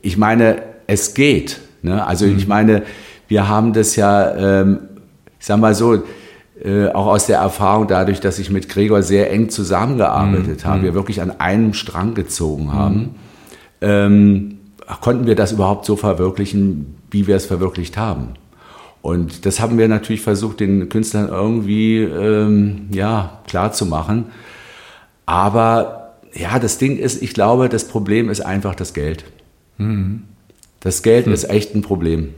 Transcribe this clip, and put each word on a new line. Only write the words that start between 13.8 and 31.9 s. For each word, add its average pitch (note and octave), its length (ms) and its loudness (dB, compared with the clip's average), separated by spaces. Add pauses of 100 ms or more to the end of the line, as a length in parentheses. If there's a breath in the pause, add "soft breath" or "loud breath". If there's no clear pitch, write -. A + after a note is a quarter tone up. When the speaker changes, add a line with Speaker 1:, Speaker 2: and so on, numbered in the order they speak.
Speaker 1:
ähm, G2+ 800 4 (420)
konnten B2 260 0
wir A2+ 80 4
das G2+ 180 0
überhaupt G2+ 340 0
so G#2 100 0
verwirklichen, F#2+ 1000 -2 (140)
wie G2+ 160 0
wir G2 100 2
es F#2 100 -2
verwirklicht F2 500 -4
haben. D#2 380 -6 (680 loud breath)
Und E2+ 440 -4
das G2 140 -2
haben A#2 180 0
wir A2 100 4
natürlich G#2+ 340 -2
versucht, G#2 380 -2
den G2 300 0
Künstlern G#2+ 380 -2
irgendwie, G#2+ 720 0
ähm, G#2 880 0
ja, G2 540 -4
klar G2 260 -2
zu - 140 -4
machen. E2+ 400 -2 (1000 loud breath)
Aber G#2+ 880 0 (200)
ja, - 240 -4
das - 200 -4
Ding C3+ 180 0
ist, B2+ 260 -4
ich - 120 -10
glaube, A#2+ 340 2
das A2+ 180 -2
Problem A2 440 -2
ist G#2 100 -6
einfach G2 340 -4
das - 200 -10
Geld. D#2 300 -6 (540)
Speaker 2:
Mhm. G2+ 460 -4 (560)
Speaker 1:
Das - 220 -4
Geld A#2+ 240 6
Speaker 2:
Hm. A2 60 2
Speaker 1:
ist - 160 -2
echt G#2 260 0
ein G#2 80 0
Problem. E2 560 -2